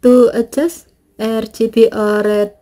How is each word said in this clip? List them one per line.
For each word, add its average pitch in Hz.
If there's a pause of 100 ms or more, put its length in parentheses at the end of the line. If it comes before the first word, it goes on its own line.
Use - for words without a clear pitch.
To 247
adjust 277 (300)
R 220
G 220
B 226
or 208
red 208